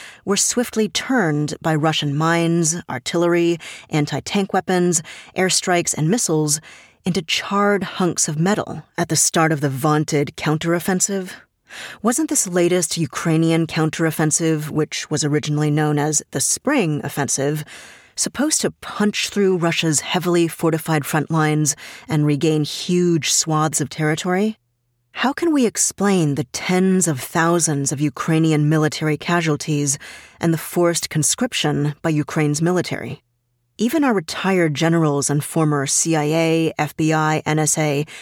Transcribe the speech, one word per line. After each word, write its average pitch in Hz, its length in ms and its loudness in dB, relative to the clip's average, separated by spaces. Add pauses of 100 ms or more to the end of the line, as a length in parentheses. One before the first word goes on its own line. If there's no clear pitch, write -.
(240)
were 196 140 0
swiftly 220 500 0
turned 151 760 0
by 160 100 2
Russian 151 420 0
mines, 165 600 2 (120)
artillery, 170 680 0 (320)
anti-tank 156 640 -2
weapons, 180 480 0 (340)
airstrikes, 175 640 0
and 156 140 2
missiles 156 500 0 (440)
into 185 160 -2
charred 202 600 0
hunks - 460 -2
of 151 100 -4
metal 170 460 -2 (140)
at 170 100 -2
the 165 80 -2
start 160 380 2
of 143 80 -4
the 143 80 0
vaunted 151 640 0
counteroffensive? 180 960 -2 (680)
Wasn't 254 280 0
this - 160 0
latest 175 520 2
Ukrainian 165 680 2
counteroffensive, 160 1040 0
which - 400 -4
was 151 140 -2
originally 147 480 0
known 151 260 2
as 147 240 0 (100)
the - 100 -4
Spring 185 640 0
Offensive, 147 580 -2 (540)
supposed - 420 -2
to 196 120 -2
punch - 580 -4
through 190 260 2
Russia's 165 460 0
heavily 175 480 0
fortified 160 560 0
front 151 260 -2
lines 151 460 2 (320)
and 151 160 2
regain 151 400 2
huge 175 640 0
swaths 156 480 0
of 143 100 -2
territory? 180 680 0 (560)
How - 180 0
can 330 220 0
we 269 120 4
explain 185 680 2
the 147 160 -2
tens 185 560 2
of 139 140 0
thousands 165 720 0
of 135 80 -2
Ukrainian 156 640 2
military 151 480 2
casualties 147 800 -2 (440)
and 170 120 2
the 160 40 -2
forced 170 520 0
conscription 147 920 0
by 165 80 -2
Ukraine's 151 520 0
military? - 640 -2 (540)
Even 269 260 0
our 262 100 4
retired 180 600 0
generals 151 560 2
and 143 120 0
former 147 460 0
C - 260 0
I 151 100 2
A, 160 540 2
F 151 200 -4
B 156 160 2
I, 156 320 2
N 156 140 0
S 151 180 0
A, 151 280 0 (160)